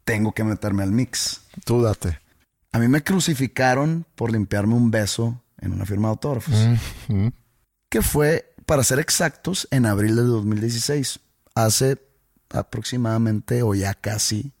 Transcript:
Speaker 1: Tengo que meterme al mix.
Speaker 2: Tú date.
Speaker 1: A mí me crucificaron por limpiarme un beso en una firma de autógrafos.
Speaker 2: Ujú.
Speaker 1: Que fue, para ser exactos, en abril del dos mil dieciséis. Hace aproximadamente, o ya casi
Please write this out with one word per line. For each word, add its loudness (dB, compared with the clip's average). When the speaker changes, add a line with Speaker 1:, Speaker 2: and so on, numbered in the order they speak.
Speaker 1:
Tengo -2
que -2
meterme -2
al -2
mix. -2
Speaker 2:
Tú 2
date. 0
Speaker 1:
A -2
mí 4
me 4
crucificaron 0
por -2
limpiarme 0
un 4
beso -2
en -6
una -4
firma 0
de 0
autógrafos. -4
Speaker 2:
Ujú. 0
Speaker 1:
Que 0
fue, 0
para 4
ser 2
exactos, -2
en 2
abril 2
del 2
dos 0
mil 0
dieciséis. -4
Hace 2
aproximadamente, -2
o 0
ya -2
casi -4